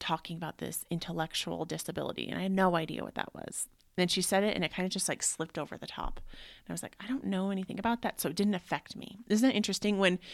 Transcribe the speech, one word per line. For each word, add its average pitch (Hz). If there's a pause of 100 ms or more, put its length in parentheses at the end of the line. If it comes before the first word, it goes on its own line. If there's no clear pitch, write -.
talking 165
about 165
this -
intellectual 165
disability, 160
and -
I 180
had 190
no 190
idea -
what -
that -
was. - (280)
Then 180
she 185
said 196
it, 208
and 175
it 156
kind 185
of 185
just, -
like, 143
slipped -
over -
the 156
top. -
And -
I -
was 165
like, -
"I 196
don't 262
know 196
anything 190
about 226
that," -
so 170
it 170
didn't 208
affect -
me. - (100)
Isn't 220
that 254
interesting? 208
When 185 (160)